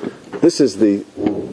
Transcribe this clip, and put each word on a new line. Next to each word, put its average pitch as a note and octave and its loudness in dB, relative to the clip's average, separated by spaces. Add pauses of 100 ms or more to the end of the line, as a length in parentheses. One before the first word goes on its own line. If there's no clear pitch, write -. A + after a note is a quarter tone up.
(400)
this E3 2
is A#2 0
the G#2 2 (480)